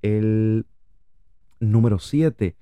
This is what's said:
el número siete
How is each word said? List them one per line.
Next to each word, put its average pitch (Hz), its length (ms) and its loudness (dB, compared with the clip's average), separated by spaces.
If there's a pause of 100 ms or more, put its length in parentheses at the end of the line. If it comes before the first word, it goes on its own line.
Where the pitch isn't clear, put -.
el 110 640 0 (960)
número 110 380 2
siete 147 640 -2